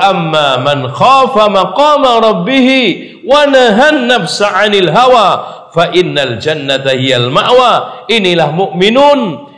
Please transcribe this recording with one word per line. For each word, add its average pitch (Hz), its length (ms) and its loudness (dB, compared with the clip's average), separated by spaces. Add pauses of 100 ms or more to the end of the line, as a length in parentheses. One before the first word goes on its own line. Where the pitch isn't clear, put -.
amma 156 560 0
man 135 320 -2
khafa 226 560 2
maqama 269 720 0
rabbih 226 1040 0
wa 285 240 2
nahan 262 640 2
nafsa 208 400 -2
'anil 196 400 0
hawa 214 640 2 (200)
fa 170 160 0
innal 143 480 -2
jannata 139 560 -4
hiyal 127 400 -2
ma'wa. 220 720 0
Inilah 175 480 0
mukminun, 214 1040 0